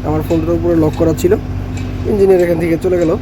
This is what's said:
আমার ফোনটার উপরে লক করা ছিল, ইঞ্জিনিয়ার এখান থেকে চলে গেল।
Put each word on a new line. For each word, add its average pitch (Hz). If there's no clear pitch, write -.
আমার 151
ফোনটার 165
উপরে 170
লক 156
করা 160
ছিল, 180
ইঞ্জিনিয়ার 190
এখান 170
থেকে 165
চলে 180
গেল। 170